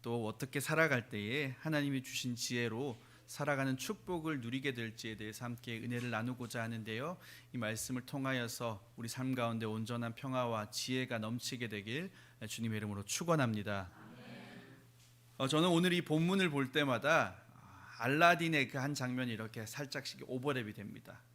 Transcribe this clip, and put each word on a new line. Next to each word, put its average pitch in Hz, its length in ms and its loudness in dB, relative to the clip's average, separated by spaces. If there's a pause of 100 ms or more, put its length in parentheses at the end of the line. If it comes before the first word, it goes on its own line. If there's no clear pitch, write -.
또 117 240 0
어떻게 135 340 -4
살아갈 151 480 4
때에 127 520 -2
하나님이 143 420 0
주신 123 320 -4
지혜로 120 640 -2 (280)
살아가는 135 480 0
축복을 160 640 -2
누리게 131 320 -2
될지에 113 440 -6
대해서 107 280 -8
함께 120 340 -6
은혜를 120 320 -2
나누고자 117 520 -2
하는데요, 113 560 -6 (340)
이 127 60 -4
말씀을 113 440 -2
통하여서 123 800 -2 (140)
우리 117 100 -8
삶 131 280 -2
가운데 113 320 2
온전한 113 480 -2
평화와 120 560 0
지혜가 127 480 0
넘치게 117 500 -4
되길 113 420 -4 (380)
주님의 113 300 -2
이름으로 101 260 -2
축원합니다. 107 840 2 (1500)
어, 135 100 0
저는 156 220 6
오늘 175 240 6
이 175 80 4
본문을 175 480 4
볼 139 240 2
때마다 135 640 4 (640)
알라딘의 156 720 6
그 143 80 -2
한 143 160 0
장면이 127 360 -2
이렇게 110 360 -6
살짝씩 135 600 -8
오버랩이 127 480 -2
됩니다. 92 460 -12 (140)